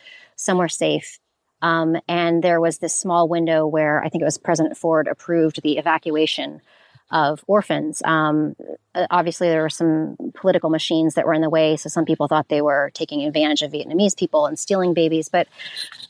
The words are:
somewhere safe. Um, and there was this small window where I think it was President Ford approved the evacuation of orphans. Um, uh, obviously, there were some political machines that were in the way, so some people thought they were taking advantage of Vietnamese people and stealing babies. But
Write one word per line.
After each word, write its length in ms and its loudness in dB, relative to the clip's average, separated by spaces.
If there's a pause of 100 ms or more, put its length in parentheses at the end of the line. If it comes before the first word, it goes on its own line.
(340)
somewhere 320 0
safe. 540 -4 (420)
Um, 340 2 (120)
and 340 0
there 180 4
was 180 0
this 140 -4
small 360 0
window 400 0
where 340 0
I 60 -2
think 120 -4
it 40 -2
was 120 -2
President 400 0
Ford 300 0
approved 560 -2
the 160 0
evacuation 840 -2 (520)
of 340 0
orphans. 580 0
Um, 520 0 (400)
uh, 160 0
obviously, 360 0
there 140 2
were 80 -2
some 460 -2 (180)
political 360 2
machines 440 0
that 100 2
were 100 2
in 60 2
the 80 0
way, 280 2
so 120 -8
some 160 -2
people 220 0
thought 220 0
they 140 0
were 320 0
taking 300 -6
advantage 380 0
of 80 -4
Vietnamese 460 0
people 300 0
and 120 -4
stealing 340 0
babies. 360 2
But 180 2 (640)